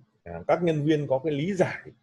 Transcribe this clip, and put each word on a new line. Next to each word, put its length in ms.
à, 240
các 140
nhân 220
viên 240
có 160
cái 80
lý 220
giải 260